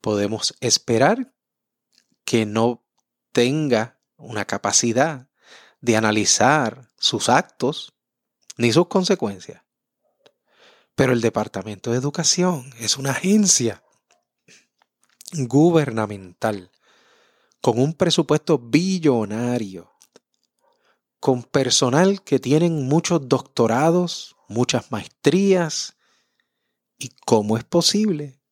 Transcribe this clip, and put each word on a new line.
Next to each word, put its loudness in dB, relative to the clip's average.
Podemos -4
esperar 0
que 0
no -2
tenga 0
una -8
capacidad -2
de 2
analizar 2
sus -2
actos -2
ni 2
sus 4
consecuencias. -4
Pero 2
el 0
Departamento -4
de 0
Educación -2
es -4
una -4
agencia 2
gubernamental 0
con 2
un 0
presupuesto 0
billonario, -2
con -2
personal 0
que 0
tienen 0
muchos 0
doctorados, 0
muchas -2
maestrías. -2
¿Y -14
cómo 2
es -6
posible -2